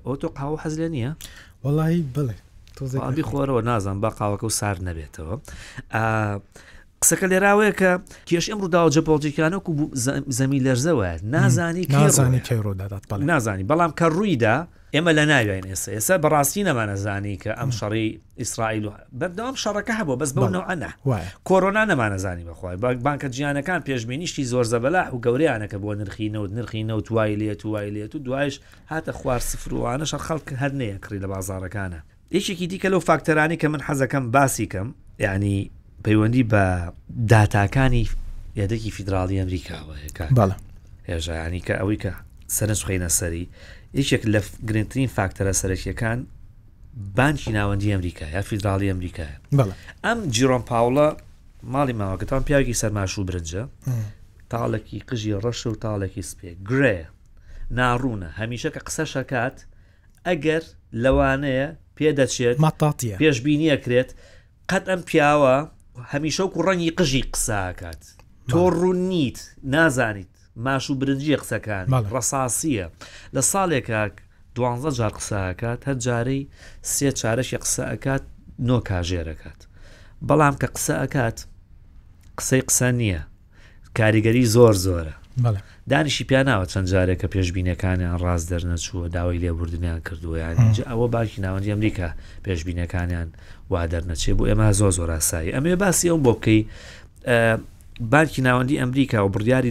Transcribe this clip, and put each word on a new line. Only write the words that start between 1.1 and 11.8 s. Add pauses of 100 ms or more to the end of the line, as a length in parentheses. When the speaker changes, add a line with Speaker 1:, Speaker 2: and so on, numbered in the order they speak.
Speaker 2:
وەڵاهی (120)
بڵێ. (400)
تۆزێک
Speaker 1:
با
بیخۆرەوە،
نازانم،
با
قاوەکە
و
سارد
نەبێتەوە. (600)
ئا، (960)
قسەکە
لێراوەیە
کە (380)
کێش
ئەم
ڕووداوە
جیۆپۆلیتیکانە
وەکو
بوو (140)
زە-، (160)
زەمی
لەرزەوەیە. (180)
نازانی